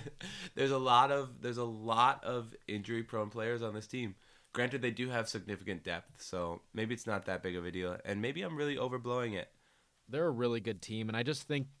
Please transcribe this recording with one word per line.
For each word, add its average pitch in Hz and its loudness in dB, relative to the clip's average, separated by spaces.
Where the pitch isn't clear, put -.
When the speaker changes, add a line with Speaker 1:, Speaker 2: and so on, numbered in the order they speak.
Speaker 1:
<laughs> - -10
there's 135 2
a 139 2
lot 131 8
of, 135 0
there's 120 -2
a 120 0
lot 113 4
of 117 -4
injury-prone 107 -2
players 117 -2
on 107 -4
this 107 -8
team. 120 -4
Granted, 123 2
they 123 2
do 120 -2
have 117 0
significant 95 -4
depth, - -6
so 87 -4
maybe 110 -2
it's - -8
not 101 -2
that 92 -4
big 90 -4
of 87 -4
a 90 -4
deal, 90 -4
and 101 -2
maybe 143 -2
I'm 170 -6
really 147 0
overblowing 123 -2
it. 87 -4
Speaker 2:
They're 151 0
a 160 4
really 117 2
good 101 -4
team, 110 -4
and 110 0
I 117 2
just 135 -2
think 143 0